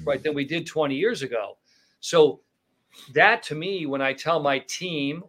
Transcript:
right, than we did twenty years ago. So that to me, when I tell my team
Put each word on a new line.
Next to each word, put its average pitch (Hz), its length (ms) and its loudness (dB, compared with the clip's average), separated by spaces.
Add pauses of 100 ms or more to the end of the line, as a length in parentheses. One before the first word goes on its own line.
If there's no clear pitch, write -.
right, 139 180 -2
than 151 100 -2
we 143 120 -4
did 165 200 -6
twenty 147 300 -2
years 180 280 -2
ago. 110 340 -6 (420)
So 151 400 4 (720)
that 202 320 6
to 151 120 -8
me, 175 300 -6
when 135 160 -2
I 135 120 0
tell 156 260 0
my 139 200 0
team 160 680 -6